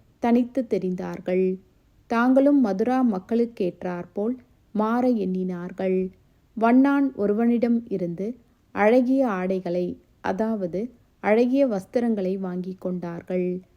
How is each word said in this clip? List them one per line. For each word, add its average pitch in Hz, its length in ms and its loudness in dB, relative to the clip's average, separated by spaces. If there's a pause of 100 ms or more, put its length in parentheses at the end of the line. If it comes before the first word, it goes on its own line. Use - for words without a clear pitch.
(220)
தனித்து 240 440 2
தெரிந்தார்கள். 185 800 -2 (640)
தாங்களும் 262 500 4
மதுரா 220 440 0
மக்களுக்கேற்றாற்போல் 202 1300 -4 (400)
மாற 226 360 0
எண்ணினார்கள். 185 840 -2 (600)
வண்ணான் 269 580 4
ஒருவனிடம் 233 640 0 (120)
இருந்து 180 380 -6 (480)
அழகிய 247 540 4
ஆடைகளை, 185 560 -2 (360)
அதாவது 190 600 -2 (420)
அழகிய 247 440 4
வஸ்திரங்களை 208 720 -2
வாங்கி 185 360 -6
கொண்டார்கள். 180 760 -6 (280)